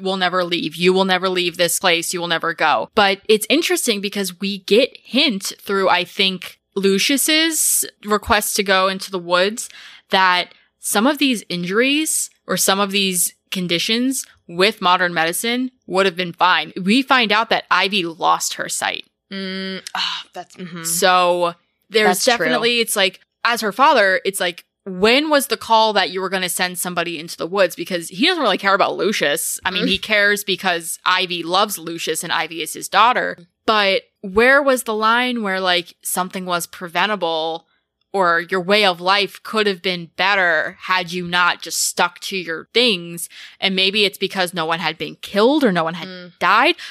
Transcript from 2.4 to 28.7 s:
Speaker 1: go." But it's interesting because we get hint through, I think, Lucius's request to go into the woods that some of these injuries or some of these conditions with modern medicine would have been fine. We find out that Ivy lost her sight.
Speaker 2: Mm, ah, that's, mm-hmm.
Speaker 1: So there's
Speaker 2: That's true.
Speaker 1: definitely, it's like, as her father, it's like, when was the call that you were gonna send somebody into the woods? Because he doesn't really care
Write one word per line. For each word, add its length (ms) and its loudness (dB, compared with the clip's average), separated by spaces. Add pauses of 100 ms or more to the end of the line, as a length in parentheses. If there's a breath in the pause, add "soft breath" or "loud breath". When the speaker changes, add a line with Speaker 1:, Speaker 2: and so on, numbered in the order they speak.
Speaker 1:
go." 420 0
But 340 2
it's 200 4
interesting 520 0
because 400 -6
we 180 -4
get 440 2
hint 580 -2
through, 280 0
I 160 2
think, 540 -4 (160)
Lucius's 1120 2 (200)
request 520 0
to 60 0
go 260 2
into 220 -6
the 80 -6
woods 500 0 (420 loud breath)
that 420 2 (260 soft breath)
some 280 0
of 120 2
these 300 0
injuries 800 -2 (180)
or 100 -4
some 240 2
of 100 0
these 420 -2 (180)
conditions 760 -2 (220 loud breath)
with 320 0
modern 340 2
medicine 560 -2 (160)
would 200 2
have 100 -2
been 160 -4
fine. 480 2
We 220 2
find 300 2
out 180 0
that 200 0
Ivy 340 2
lost 500 0
her 140 -8
sight. 360 -4 (280)
Speaker 2:
Mm, 500 -8 (120)
ah, 280 -6 (120)
that's, 220 -16
mm-hmm. 280 -12
Speaker 1:
So 680 2 (360)
there's 180 4
Speaker 2:
That's 160 0
true. 80 4 (140)
Speaker 1:
definitely, 340 0
it's 140 -2
like, 260 0 (240)
as 160 0
her 120 -2
father, 520 4
it's 140 -4
like, 260 -4 (200)
when 460 2
was 180 2
the 80 -2
call 380 2
that 160 2
you 100 -6
were 80 -4
gonna 200 -2
send 300 -4
somebody 400 -4
into 180 -14
the 100 -8
woods? 280 0
Because 340 -8
he 180 -2
doesn't 160 0
really 160 0
care 160 0